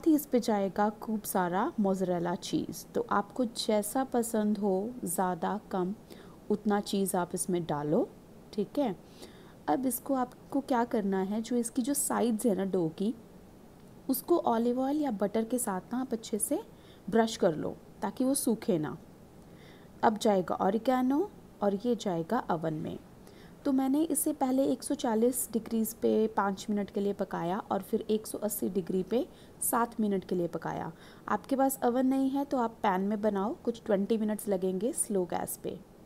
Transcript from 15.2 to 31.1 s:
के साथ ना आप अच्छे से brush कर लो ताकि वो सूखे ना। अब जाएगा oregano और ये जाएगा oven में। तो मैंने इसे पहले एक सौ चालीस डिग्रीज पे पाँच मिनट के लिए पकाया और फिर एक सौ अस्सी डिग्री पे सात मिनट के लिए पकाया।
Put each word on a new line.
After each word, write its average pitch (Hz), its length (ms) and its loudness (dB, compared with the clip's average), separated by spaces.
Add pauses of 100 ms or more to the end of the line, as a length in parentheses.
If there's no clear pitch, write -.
के 226 140 -2
साथ 196 240 -2 (120)
ना 247 80 -2
आप 262 120 -4
अच्छे 226 260 -6
से 294 200 0 (500)
brush 226 280 2
कर 175 180 4
लो - 220 -4 (240)
ताकि 208 220 -4
वो 262 100 2
सूखे 220 440 0
ना। 151 200 -4 (1040)
अब 226 140 6
जाएगा 196 380 2
oregano 254 760 2 (300)
और 202 140 2
ये 240 200 0
जाएगा 185 560 -2
oven 160 220 0
में। - 260 -6 (680)
तो 285 60 2
मैंने 269 320 2
इसे 302 300 0
पहले 262 320 2
एक 269 180 0
सौ 285 120 -2
चालीस 240 580 2
डिग्रीज 226 400 0
पे 220 340 4
पाँच 202 420 -2
मिनट 202 200 -2
के - 100 -4
लिए 202 140 0
पकाया 185 460 -4 (120)
और 202 100 0
फिर 214 200 -2
एक 214 260 -2
सौ - 100 -8
अस्सी 214 320 -4
डिग्री 185 340 0
पे 240 240 0 (340)
सात 233 380 0
मिनट 202 260 0
के 190 100 -2
लिए 175 120 0
पकाया। 165 440 -6 (380)